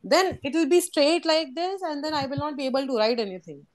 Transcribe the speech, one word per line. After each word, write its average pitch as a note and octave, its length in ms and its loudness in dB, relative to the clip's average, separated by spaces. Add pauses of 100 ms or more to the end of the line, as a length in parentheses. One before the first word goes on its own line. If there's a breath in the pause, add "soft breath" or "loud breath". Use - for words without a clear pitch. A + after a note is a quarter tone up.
then D#4 400 2
it C4+ 100 -4
will D#4+ 140 2
be F4 140 6
straight D#4 440 2
like D#4 300 0
this, F#4 280 -4
and D4 200 -6
then D#4 100 -4
I C#4 120 -2
will C#4 120 -6
not D4 200 -4
be C#4 80 -4
able C4+ 200 0
to C4 120 -2
write A3+ 220 2
anything. F3 560 -8